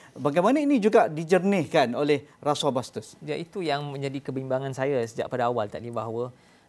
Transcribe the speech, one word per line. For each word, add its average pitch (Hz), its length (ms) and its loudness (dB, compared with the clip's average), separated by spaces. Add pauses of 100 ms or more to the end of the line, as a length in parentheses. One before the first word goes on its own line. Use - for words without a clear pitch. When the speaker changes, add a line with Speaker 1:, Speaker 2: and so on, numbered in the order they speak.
(180)
Speaker 1:
bagaimana 175 440 2
ini 285 200 2
juga 208 240 6
dijernihkan 160 880 2
oleh 143 320 0 (160)
Rasuah 143 320 0
Busters? - 480 -8
Speaker 2:
Ya, 147 160 -6
itu 170 240 -8
yang 147 240 -2
menjadi 139 320 -6
kebimbangan 131 560 -4
saya 135 320 0
sejak 110 240 -6
pada 123 160 0
awal 117 240 0
tadi 117 240 -10
bahawa 117 400 -6 (360)